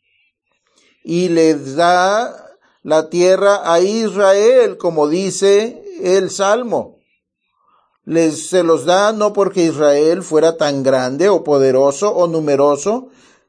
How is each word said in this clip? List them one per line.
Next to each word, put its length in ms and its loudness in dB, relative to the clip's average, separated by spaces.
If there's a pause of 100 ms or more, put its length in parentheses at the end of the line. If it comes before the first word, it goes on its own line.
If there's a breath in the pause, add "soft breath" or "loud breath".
(1040)
Y 280 -4
le 240 4
da 1040 -2 (240)
la 260 0
tierra 640 2
a 80 4
Israel, 960 2
como 320 -2
dice 760 0 (200)
el 280 0
Salmo. 680 -4 (1080)
Les, 440 -2
se 140 0
los 220 0
da 280 0
no 200 -2
porque 320 -2
Israel 580 0
fuera 360 0
tan 240 -2
grande 480 0
o 120 0
poderoso 720 0
o 120 0
numeroso, 800 -2 (400 soft breath)